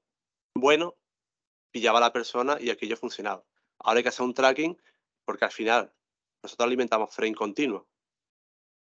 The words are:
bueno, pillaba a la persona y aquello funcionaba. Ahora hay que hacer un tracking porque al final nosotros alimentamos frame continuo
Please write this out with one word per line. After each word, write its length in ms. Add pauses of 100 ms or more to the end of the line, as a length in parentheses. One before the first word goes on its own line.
(540)
bueno, 420 (760)
pillaba 260
a 40
la 100
persona 480
y 100
aquello 260
funcionaba. 480 (360)
Ahora 160
hay 80
que 60
hacer 140
un 100
tracking 460 (440)
porque 220
al 60
final 400 (540)
nosotros 220
alimentamos 440
frame 220
continuo 540 (960)